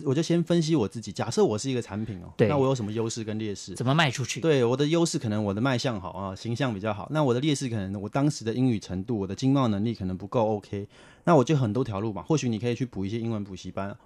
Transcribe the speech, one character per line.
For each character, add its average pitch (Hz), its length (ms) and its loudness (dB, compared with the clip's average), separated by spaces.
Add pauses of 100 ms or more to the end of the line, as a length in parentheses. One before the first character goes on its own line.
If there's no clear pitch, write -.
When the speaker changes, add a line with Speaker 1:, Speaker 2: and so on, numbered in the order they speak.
Speaker 1:
我 139 120 0
就 151 40 2
先 170 240 2
分 175 160 2
析 160 160 2
我 113 120 4
自 117 120 -10
己， 104 120 -8
假 107 180 -4
设 208 160 4
我 117 100 2
是 120 140 -4
一 131 60 0
个 120 60 0
产 107 220 -6
品 101 200 -8
哦， 85 120 -16
Speaker 2:
对。 117 120 6
Speaker 1:
那 147 100 2
我 135 80 4
有 135 80 4
什 120 100 -2
么 104 80 -4
优 113 160 -2
势 113 160 -6
跟 107 140 -6
劣 107 160 -4
势？ 92 220 -12
Speaker 2:
怎 117 100 -4
么 131 80 4
卖 156 160 4
出 123 160 -4
去？ - 160 -6
Speaker 1:
对， 143 220 4
我 120 120 4
的 135 120 2
优 170 180 2
势 151 140 -2
可 113 100 -2
能 107 140 0
我 101 100 0
的 104 80 -2
卖 127 160 2
相 113 240 -4
好 90 80 -8
啊， 95 260 -8
形 117 200 -6
象 127 180 0
比 98 60 -6
较 107 120 -2
好。 101 200 -8
那 151 120 2
我 123 120 4
的 127 40 0
劣 151 140 2
势 139 160 -2
可 113 60 -4
能 98 260 -4
我 101 80 -6
当 147 220 2
时 - 120 -8
的 110 80 0
英 127 160 2
语 110 120 2
程 92 240 -6
度， 110 160 -2
我 95 80 -2
的 95 80 -6
经 131 180 2
贸 135 140 4
能 101 180 2
力 117 80 0
可 101 120 -4
能 92 120 -2
不 98 80 -10
够 110 300 2
OK。 101 320 -8 (380)
那 170 100 6
我 131 80 8
就 156 120 2
很 131 160 2
多 123 120 0
条 107 160 -4
路 110 120 -2
嘛， 92 120 -8
或 160 120 2
许 127 140 0
你 113 80 0
可 107 100 -4
以 120 60 0
去 117 100 -4
补 98 220 -4
一 98 40 -4
些 113 100 -4
英 113 100 -4
文 107 140 -4
补 98 120 -10
习 92 140 -12
班， 98 260 -8 (100)